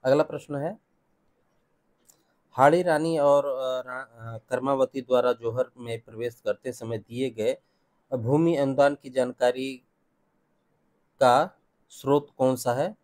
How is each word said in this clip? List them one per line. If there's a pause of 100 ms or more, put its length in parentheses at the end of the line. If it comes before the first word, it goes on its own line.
अगला
प्रश्न
है, (1700)
हाड़ी
रानी
और,
अ,
रा-,
अ, (120)
कर्मावती
द्वारा
जौहर
में
प्रवेश
करते
समय
दिए
गए (560)
भूमि
अनुदान
की
जानकारी (1400)
का (320)
स्रोत (100)
कौन
सा
है?